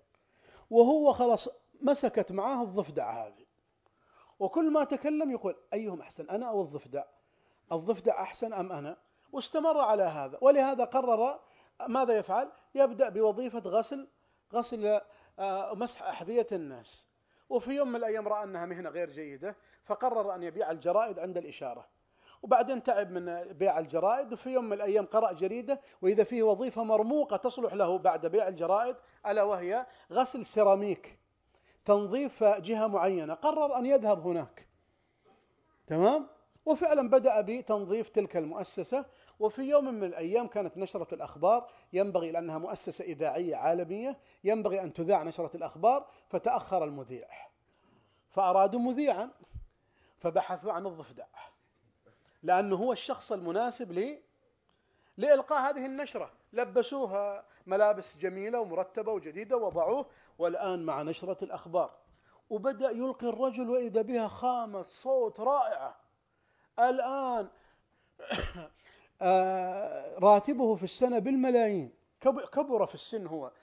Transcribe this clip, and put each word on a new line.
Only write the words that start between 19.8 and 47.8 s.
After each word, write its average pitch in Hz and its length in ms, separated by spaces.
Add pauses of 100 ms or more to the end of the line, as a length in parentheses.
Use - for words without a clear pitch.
فقرر 208 500
أن 175 80
يبيع 170 280
الجرائد 175 480
عند 175 180
الإشارة، 139 520 (540)
وبعدين 240 400
تعب 202 280
من 175 320 (100)
بيع 165 260
الجرائد، 190 540
وفي 254 180
يوم 247 140
من 214 80
الأيام 202 340
قرأ 220 260
جريدة 220 480 (220)
وإذا 202 220
فيه 233 180
وظيفة 220 420
مرموقة 220 520
تصلح 226 380
له 185 240
بعد 165 280
بيع 190 220
الجرائد، 190 480 (300)
ألا 208 160
وهي 202 440 (260)
غسل 247 320
سيراميك، 202 760 (640)
تنظيف 208 600
جهة 214 420
معينة. 185 480
قرر 294 440
أن 247 80
يذهب 214 400
هناك، 170 420 (1200)
تمام؟ 214 400 (400)
وفعلًا 294 440
بدأ 220 300
بتنظيف 208 680
تلك 202 280
المؤسسة. 185 680 (340)
وفي 214 240
يوم 285 220
من 226 200
الأيام 175 420
كانت 190 300
نشرة 180 380
الأخبار، 175 560 (220)
ينبغي 180 380
لأنها 165 280
مؤسسة - 460
إذاعية 156 520
عالمية، 180 640 (260)
ينبغي 202 360
أن 165 120
تذاع 170 300
نشرة 165 340
الأخبار، 214 500 (220)
فتأخر 190 560
المذيع، 131 440 (1000)